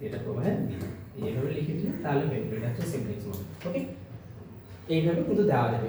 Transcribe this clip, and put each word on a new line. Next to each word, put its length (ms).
ডেটা 240
প্রবাহের 420
দিক। 140
এইভাবে 300
লিখে 180
দিলেন, 300
তাহলে 240
হয়ে 140
গেল। 180
এটা 100
হচ্ছে 140
সিমপ্লেক্স 440
মোড। 400
ওকে? 140
এইভাবে 340
কিন্তু 220
দেওয়া 280
যাবে, 160